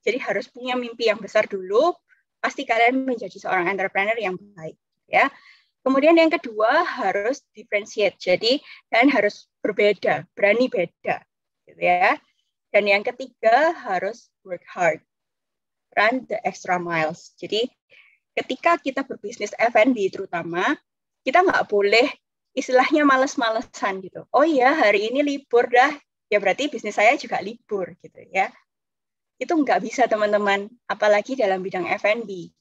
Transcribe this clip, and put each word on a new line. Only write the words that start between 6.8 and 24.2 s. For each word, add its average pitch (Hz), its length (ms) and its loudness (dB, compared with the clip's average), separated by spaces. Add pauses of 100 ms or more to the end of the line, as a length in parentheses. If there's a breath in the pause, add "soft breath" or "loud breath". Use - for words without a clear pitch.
harus 233 720 -4
differentiate. 208 640 -4
Jadi 220 480 0 (240 loud breath)
kalian 254 240 4
harus 208 320 -2 (160)
berbeda, 202 720 0
berani 226 400 2
beda 180 480 -4 (480)
gitu 160 120 -14
ya. 180 360 2 (560)
Dan 208 160 4
yang 202 160 2
ketiga 254 720 0
harus 208 640 -8
work 180 240 -12
hard, 165 400 -2 (880)
run 226 320 0
the - 240 -6
extra 180 320 -4
miles. 165 560 -6
Jadi 208 320 -6 (640 soft breath)
ketika - 480 -2
kita 269 240 -6
berbisnis - 480 -12
F - 240 2
and 254 160 6
B 196 160 0
terutama, 180 720 -4 (400)
kita 349 240 4
nggak - 240 0
boleh 208 400 4 (480)
istilahnya 262 480 2
males-malesan 240 960 0
gitu. 175 320 -18